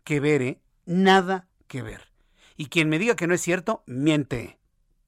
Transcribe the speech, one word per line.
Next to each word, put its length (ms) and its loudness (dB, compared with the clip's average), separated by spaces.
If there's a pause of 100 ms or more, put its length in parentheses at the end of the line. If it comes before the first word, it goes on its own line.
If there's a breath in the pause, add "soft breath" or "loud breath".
que 160 0
ver, 200 2
¿eh? 200 -4 (240)
Nada 640 2 (180)
que 140 -8
ver. 280 -14 (480 soft breath)
Y 100 -10
quien 220 2
me 80 0
diga 180 0
que 120 -4
no 60 2
es 80 0
cierto, 440 -4
miente, 720 -2 (480)